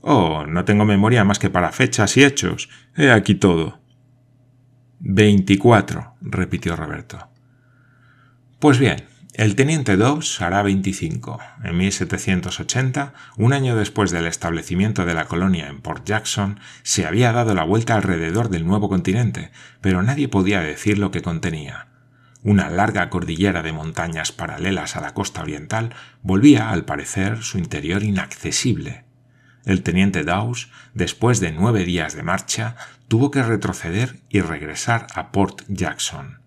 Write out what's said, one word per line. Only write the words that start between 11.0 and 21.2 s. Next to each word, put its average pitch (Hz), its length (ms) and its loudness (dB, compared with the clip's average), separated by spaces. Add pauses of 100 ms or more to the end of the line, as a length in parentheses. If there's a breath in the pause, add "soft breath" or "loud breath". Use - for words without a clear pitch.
En 82 140 -4
mil 95 160 2
setecientos 90 680 -4
ochenta, 131 520 -2 (240 loud breath)
un 113 160 4
año 131 240 2
después 104 340 0
del 85 160 -2
establecimiento 87 800 -2
de 85 80 -2
la 80 140 -2
colonia 85 420 0
en 71 120 -14
Port - 260 -10
Jackson, 104 540 -4 (220 loud breath)
se - 220 -2
había 110 280 2
dado 113 220 2
la 82 100 0
vuelta 113 300 2
alrededor 95 540 0
del 82 180 -2
nuevo 101 220 0
continente, 95 640 0 (320 loud breath)
pero 92 200 2
nadie 135 260 0
podía 98 320 2
decir 82 380 -2
lo 95 120 0
que 90 100 -4